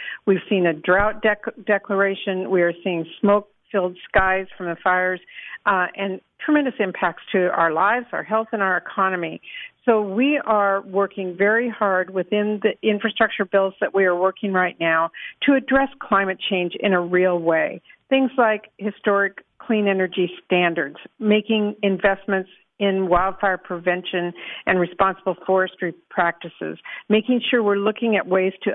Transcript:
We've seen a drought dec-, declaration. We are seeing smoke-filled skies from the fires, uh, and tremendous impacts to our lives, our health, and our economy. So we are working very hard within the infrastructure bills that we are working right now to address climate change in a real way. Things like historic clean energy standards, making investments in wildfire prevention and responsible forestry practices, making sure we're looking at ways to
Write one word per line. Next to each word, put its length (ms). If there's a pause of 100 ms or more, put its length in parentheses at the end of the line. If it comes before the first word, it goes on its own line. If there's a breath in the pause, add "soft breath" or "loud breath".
(260 loud breath)
We've 220
seen 180
a 80
drought 480
dec-, 420
declaration. 840
We 120
are 100 (100)
seeing 240 (140)
smoke-filled 760 (120)
skies 380 (120)
from 80
the 160
fires, 380 (440 loud breath)
uh, 220 (100)
and 240 (240)
tremendous 360
impacts 420 (100)
to 180
our 220
lives, 400
our 120
health, 280
and 100
our 140
economy. 640 (440 loud breath)
So 160
we 380
are 420
working 560
very 320
hard 400
within 540
the 100 (100)
infrastructure 600
bills 380
that 120
we 120
are 100
working 360
right 280
now 300 (320 loud breath)
to 120
address 360 (100)
climate 380 (120)
change 300
in 140
a 60
real 380
way. 440 (260 soft breath)
Things 300
like 400
historic 640 (140)
clean 280
energy 440 (140)
standards, 520 (220)
making 640
investments 640 (300)
in 300
wildfire 500
prevention 760 (320 loud breath)
and 160
responsible 560 (100)
forestry 480 (140)
practices, 720 (320 loud breath)
making 400
sure 120
we're 140
looking 400
at 100
ways 360
to 120